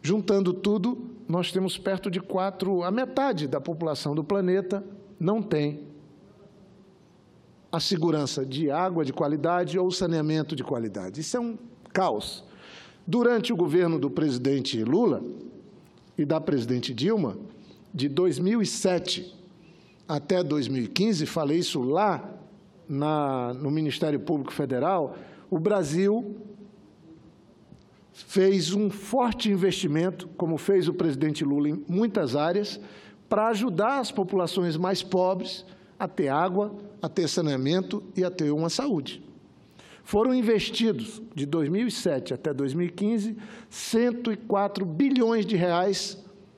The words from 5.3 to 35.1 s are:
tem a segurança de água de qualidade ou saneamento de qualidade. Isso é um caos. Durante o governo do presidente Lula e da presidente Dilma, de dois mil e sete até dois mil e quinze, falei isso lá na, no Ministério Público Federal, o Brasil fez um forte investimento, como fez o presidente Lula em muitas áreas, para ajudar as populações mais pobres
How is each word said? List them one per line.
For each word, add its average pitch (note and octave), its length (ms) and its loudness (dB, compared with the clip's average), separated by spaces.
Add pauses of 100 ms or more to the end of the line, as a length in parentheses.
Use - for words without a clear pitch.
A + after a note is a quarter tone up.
tem D3 460 -2 (1900)
a E3 80 0
segurança D#3 640 0
de C#3 280 -2
água E3+ 340 0
de C3 80 -4
qualidade D#3 640 0
ou F#3 140 2
saneamento D#3 640 0
de C3 80 -6
qualidade. G#2+ 580 -6
Isso D#3+ 160 -4
é - 20 0
um A#3 200 -6 (340)
caos. D3 500 0 (640)
Durante A#3 480 2
o - 20 2
governo E3 440 4
do C#3+ 100 0
presidente C3 760 0
Lula D3 400 2 (960)
e D#3 80 2
da D#3 160 2
presidente B2+ 500 -2
Dilma, C3+ 460 0 (560)
de C#3+ 160 -2
dois D#3 280 2
mil G3+ 240 2
e G3 40 2
sete - 680 -2 (760)
até F3 360 0
dois D3 240 0
mil C3 160 -2
e G#2+ 40 -2
quinze, F#3 380 2
falei D#3 340 0
isso E3 220 -2
lá D#3+ 500 0 (560)
na, C#3 680 0
no C#3 160 -2
Ministério D3+ 480 0
Público C#3 340 -4
Federal, C#3+ 600 0 (340)
o F3+ 80 -2
Brasil G3 800 0 (1800)
fez F#3+ 640 2
um G#3 160 2
forte A#3 600 0
investimento, F3 800 0 (100)
como E3 200 0
fez F3+ 300 4
o F3+ 60 0
presidente D#3 500 0
Lula C#3+ 260 2
em D#3+ 180 -4
muitas F#3 480 0
áreas, F3+ 440 0 (480)
para G#3+ 200 2
ajudar A3+ 520 2
as A#3+ 120 -4
populações F3+ 680 0
mais F#3 240 0
pobres F#3 640 0 (320)